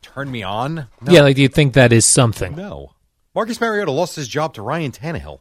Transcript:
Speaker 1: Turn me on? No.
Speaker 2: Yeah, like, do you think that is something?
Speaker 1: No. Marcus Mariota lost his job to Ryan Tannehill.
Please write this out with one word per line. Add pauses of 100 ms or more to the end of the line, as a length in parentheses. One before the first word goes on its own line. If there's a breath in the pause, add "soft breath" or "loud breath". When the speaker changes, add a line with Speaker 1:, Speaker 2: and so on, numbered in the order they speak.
(140)
Speaker 1:
Turn
me
on? (260)
No.
Speaker 2:
Yeah,
like,
do
you
think
that
is
something?
Speaker 1:
No. (440)
Marcus
Mariota
lost
his
job
to
Ryan
Tannehill.